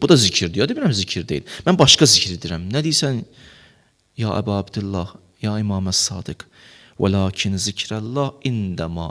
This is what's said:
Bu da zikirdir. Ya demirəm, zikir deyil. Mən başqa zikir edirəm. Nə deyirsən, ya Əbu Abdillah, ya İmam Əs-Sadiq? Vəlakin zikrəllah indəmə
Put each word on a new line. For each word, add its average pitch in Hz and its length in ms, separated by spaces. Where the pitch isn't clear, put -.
Bu - 80
da 160 100
zikirdir. 92 420
Ya 139 80
demirəm, 247 240
zikir 95 340
deyil. 73 180
Mən 175 140
başqa 143 300
zikir - 280
edirəm. 85 340
Nə 147 140
deyirsən, 139 380
ya 110 180
Əbu 104 200
Abdillah, 98 600
ya 107 180
İmam 98 320
Əs-Sadiq? - 540
Vəlakin 98 600
zikrəllah 110 880
indəmə 85 640